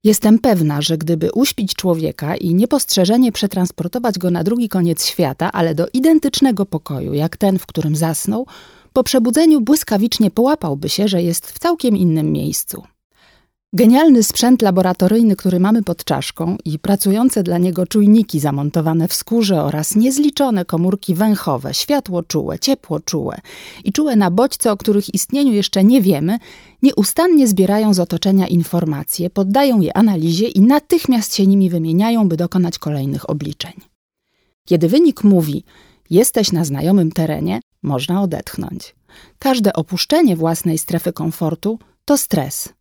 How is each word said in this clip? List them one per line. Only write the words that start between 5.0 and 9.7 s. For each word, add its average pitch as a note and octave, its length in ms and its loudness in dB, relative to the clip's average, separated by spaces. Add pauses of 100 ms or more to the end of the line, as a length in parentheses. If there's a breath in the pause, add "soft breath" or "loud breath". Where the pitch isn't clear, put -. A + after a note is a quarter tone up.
świata, D#3+ 460 -2
ale E3 240 -2
do E3 180 -2
identycznego C4 720 2
pokoju, C#3+ 480 -6
jak D3+ 240 -4
ten, F#3+ 220 0
w - 60 -10
którym D3+ 300 -4
zasnął, E3 520 -4 (460 loud breath)
po B3+ 100 2
przebudzeniu C4+ 580 2
błyskawicznie G#3+ 680 0